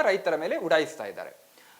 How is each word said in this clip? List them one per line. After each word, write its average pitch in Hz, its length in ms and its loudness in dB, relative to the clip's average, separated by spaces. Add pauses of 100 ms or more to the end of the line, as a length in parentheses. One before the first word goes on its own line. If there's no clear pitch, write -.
ರೈತರ 190 340 0
ಮೇಲೆ 180 200 -2
ಉಡಾಯಿಸ್ತಾ 160 480 2
ಇದ್ದಾರೆ. 90 440 -12 (320)